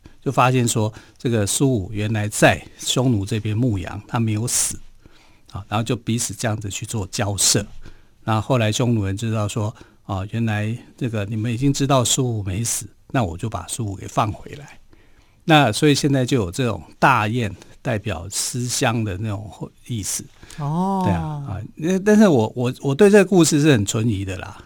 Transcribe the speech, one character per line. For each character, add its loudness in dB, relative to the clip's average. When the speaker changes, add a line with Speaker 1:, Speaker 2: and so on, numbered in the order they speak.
Speaker 1:
就 -4
发 4
现 2
说 0
这 -4
个 2
苏 2
武 -2
原 -2
来 0
在 2
匈 0
奴 0
这 -4
边 -2
牧 0
羊， -8
他 -4
没 0
有 -2
死。 -2
啊， -10
然 -2
后 -2
就 -2
彼 -4
此 -6
这 -4
样 -2
子 -8
去 -8
做 -6
交 -4
涉。 2
那 0
后 0
来 2
匈 0
奴 0
人 -2
知 -4
道 -2
说， -4
啊， -6
原 -2
来 -2
这 -4
个 -2
你 -6
们 -2
已 -2
经 2
知 0
道 4
苏 0
武 -4
没 -4
死， -6
那 2
我 -4
就 -6
把 -8
苏 -6
武 -6
给 -14
放 -2
回 -16
来。 -20
那 6
所 2
以 6
现 0
在 2
就 2
有 0
这 -4
种 -4
大 4
雁 -4
代 -2
表 -8
思 -6
乡 0
的 -4
那 -4
种 -10
意 -6
思。 -6
Speaker 2:
哦。 -2
Speaker 1:
对 2
啊， -2
啊， -8
那， -2
但 6
是 8
我， 4
我， -2
我 0
对 8
这 8
个 8
故 6
事 4
是 6
很 4
存 0
疑 -2
的 -6
啦。 -14